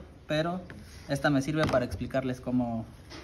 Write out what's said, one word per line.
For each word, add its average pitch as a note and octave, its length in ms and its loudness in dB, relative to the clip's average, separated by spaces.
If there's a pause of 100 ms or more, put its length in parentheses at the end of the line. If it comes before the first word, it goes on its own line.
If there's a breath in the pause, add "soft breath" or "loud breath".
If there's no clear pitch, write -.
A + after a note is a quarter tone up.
(280)
pero E3+ 340 0 (480 loud breath)
esta C#3+ 220 2
me C3+ 100 6
sirve D3+ 240 2
para B2 180 4
explicarles B2+ 560 -2
cómo A#2+ 460 0 (380)